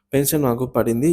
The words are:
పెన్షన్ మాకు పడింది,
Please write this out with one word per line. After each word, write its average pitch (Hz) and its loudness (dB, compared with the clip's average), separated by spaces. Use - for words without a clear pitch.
పెన్షన్ 143 0
మాకు 123 0
పడింది, 117 0